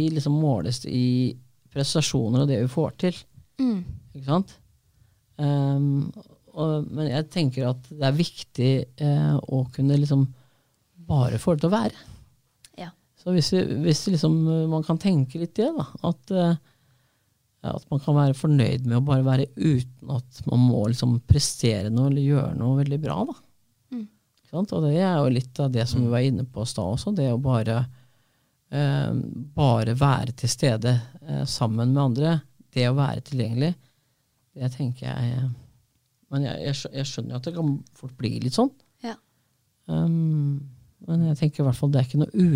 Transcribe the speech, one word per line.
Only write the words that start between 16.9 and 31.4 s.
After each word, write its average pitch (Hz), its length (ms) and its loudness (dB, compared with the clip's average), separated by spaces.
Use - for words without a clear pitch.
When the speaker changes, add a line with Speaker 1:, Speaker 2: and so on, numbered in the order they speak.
Speaker 1:
at - 240 -6
man 139 120 -2
kan 147 160 0
være 143 220 2
fornøyd 131 480 2
med 120 140 2
å 135 60 2
bare 131 200 2
være 131 260 2
uten - 640 -2
at - 300 -8
man - 180 2
må 123 240 4
liksom 120 360 0
prestere 110 680 2
noe 123 220 2
eller 143 100 2
gjøre 139 340 2
noe 131 220 2
veldig 143 240 0
bra 139 220 -2
da. 294 120 -6
Speaker 2:
Mm. 240 120 -8
Speaker 1:
Ikke - 480 -20
sant? 180 220 -4
Og 165 120 0
det 147 100 2
er 185 220 2
jo 139 160 2
litt - 260 -4
av 139 140 0
det 117 140 0
som 127 140 0
vi 123 60 2
Speaker 3:
Mm. 117 60 0
Speaker 1:
var 123 140 2
inne 127 180 0
på 117 160 -8
i 117 80 -4
stad 95 240 -4
også, 202 220 -4
det 139 160 0
å 117 100 0
bare, 117 380 0
eh, 139 400 0
bare 117 440 2
være 127 400 0
til - 140 -2
stede, 120 440 0
eh, 143 260 -6